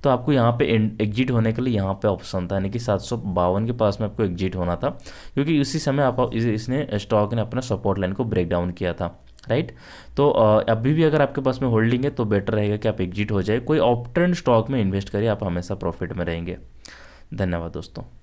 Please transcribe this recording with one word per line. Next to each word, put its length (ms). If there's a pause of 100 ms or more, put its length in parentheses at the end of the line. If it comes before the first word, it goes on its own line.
तो 60
आपको 240
यहाँ 180
पे 140
एंड, 360
एग्जिट 300
होने 220
के 80
लिए 140
यहाँ 180
पे 140
ऑप्शन 400
था, 80
यानी 140
कि 100
सात 220
सौ 160
बावन 480
के 80
पास 280
में 60
आपको 160
एग्जिट 320
होना 200
था, 220 (360)
क्योंकि 280
उसी 180
समय 240
आप, 300
इस-, 140
इसने, 480
स्टॉक 380
ने 80
अपना 200
सपोर्ट 380
लाइन 140
को 120
ब्रेक 240
डाउन 220
किया 220
था, 140 (420)
राइट। 220 (460)
तो, 120
अ, 420
अभी 220
भी 100
अगर 180
आपके 200
पास 200
में 80
होल्डिंग 340
है 60
तो 160
बेटर 280
रहेगा 240
कि 100
आप 140
एग्जिट 300
हो 100
जाए, 200
कोई 200
अपट्रेंड 540
स्टॉक 340
में 120
इन्वेस्ट 280
करिए, 180
आप 160
हमेशा 320
प्रॉफिट 380
में 120
रहेंगे। 320 (760)
धन्यवाद 380
दोस्तों। 320 (200)